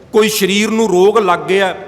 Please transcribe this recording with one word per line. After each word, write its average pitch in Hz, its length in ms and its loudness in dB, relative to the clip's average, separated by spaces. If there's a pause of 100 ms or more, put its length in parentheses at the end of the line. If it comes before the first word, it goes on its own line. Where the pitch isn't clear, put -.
(140)
ਕੋਈ 214 160 4
ਸਰੀਰ 202 400 -2
ਨੂੰ 220 200 0
ਰੋਗ 190 280 4
ਲੱਗ 180 220 0
ਗਿਆ, 180 360 -2 (120)